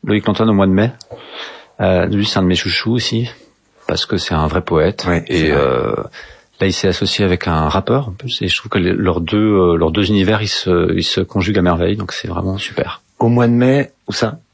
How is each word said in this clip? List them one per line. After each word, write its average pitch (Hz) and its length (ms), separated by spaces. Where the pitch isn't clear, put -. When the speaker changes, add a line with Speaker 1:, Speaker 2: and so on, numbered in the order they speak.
Speaker 1:
Loïc 104 240
Lantoine 110 220
au 107 40
mois 98 140
de 95 60
mai. 107 180
Euh, 92 240
lui, 101 200
c'est - 120
un 95 60
de 90 40
mes 90 80
chouchous - 360
aussi, 120 380
parce - 180
que 98 120
c'est - 180
un 78 100
vrai 78 160
poète. 82 460
Speaker 2:
Ouais, 85 200
Speaker 1:
Et, 82 180
Speaker 2:
c'est 78 60
vrai. 71 80
Speaker 1:
euh, 64 360
là, 98 60
il 92 60
s'est - 140
associé 98 380
avec 90 220
un 80 220
rappeur 117 400
en - 20
plus, 120 320
et 95 40
je - 100
trouve - 120
que - 80
les, 87 160
leurs 90 280
deux, 92 180
euh, 95 360
leurs 80 140
deux 92 200
univers, 104 340
ils 101 60
se, 87 460
ils 80 80
se - 180
conjuguent 98 360
à 85 60
merveille, 87 340
donc 95 140
c'est - 160
vraiment 95 320
super. - 420
Speaker 2:
Au 117 100
mois 120 200
de 120 60
mai, 131 380
où 104 60
ça ? 120 240